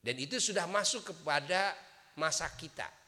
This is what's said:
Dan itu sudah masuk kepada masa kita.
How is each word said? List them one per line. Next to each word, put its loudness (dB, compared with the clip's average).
Dan -2
itu -4
sudah 2
masuk 0
kepada 2
masa 0
kita. -8